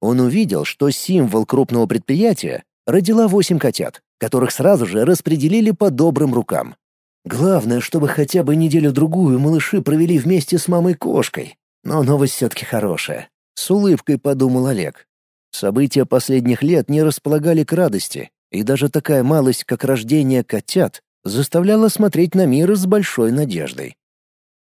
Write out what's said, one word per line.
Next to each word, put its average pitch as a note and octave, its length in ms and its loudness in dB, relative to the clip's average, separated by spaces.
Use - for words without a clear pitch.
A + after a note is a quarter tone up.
Он A#2+ 180 2
увидел, B2 440 0
что - 260 0
символ A#2+ 560 0
крупного A#2+ 400 0
предприятия C3+ 800 -2
родила G#3 420 2
восемь F3+ 300 2
котят, - 440 -4
которых B2 320 0
сразу D3+ 340 2
же G#2 200 0
распределили E3+ 680 2
по G3 200 0
добрым C#3+ 440 0
рукам. B1 400 -4
"Главное, B2 560 0
чтобы D3 280 -2
хотя D#3 340 0
бы C#3+ 140 0
неделю-другую D#3 800 2
малыши D#3+ 420 0
провели D#3+ 380 0
вместе E3+ 400 0
с - 100 -4
мамой-кошкой. - 880 -2
Но D#3+ 180 0
новость C3+ 320 2
все-таки - 320 -6
хорошая", — F2+ 640 -6
с - 160 -10
улыбкой F#3 480 2
подумал C3 480 0
Олег. F#2 400 -6
События B2+ 520 0
последних B2 580 0
лет D#3 280 0
не D3+ 120 2
располагали D3+ 600 0
к C3 100 -4
радости, C3+ 580 -2
и G#2 140 -4
даже C3+ 240 0
такая C#3+ 340 0
малость, C3 420 0
как B2 200 -4
рождение C3 600 0
котят, - 580 -4
заставляла F3 680 0
смотреть F3+ 460 0
на F#3 100 4
мир D#3+ 300 2
с F#3+ 100 0
большой F3+ 480 0
надеждой. D2+ 640 -6